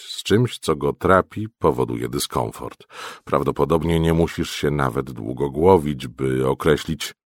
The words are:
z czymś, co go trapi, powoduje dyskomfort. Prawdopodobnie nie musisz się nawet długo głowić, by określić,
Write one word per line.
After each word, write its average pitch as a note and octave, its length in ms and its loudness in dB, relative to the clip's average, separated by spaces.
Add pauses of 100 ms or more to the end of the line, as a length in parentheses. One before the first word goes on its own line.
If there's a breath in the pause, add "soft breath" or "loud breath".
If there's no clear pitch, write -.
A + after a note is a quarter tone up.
z - 140 -12
czymś, A#2 360 2
co D#2+ 180 -2
go C#2+ 160 -2
trapi, F#2+ 560 0 (100)
powoduje A#1+ 500 0
dyskomfort. B1 800 -6 (380 loud breath)
Prawdopodobnie D2+ 760 2
nie E2 140 4
musisz E2 360 0
się - 200 -2
nawet C2+ 420 -2
długo B1 380 -6
głowić, D2 580 4
by C2 400 -2
określić, D2 640 0 (120)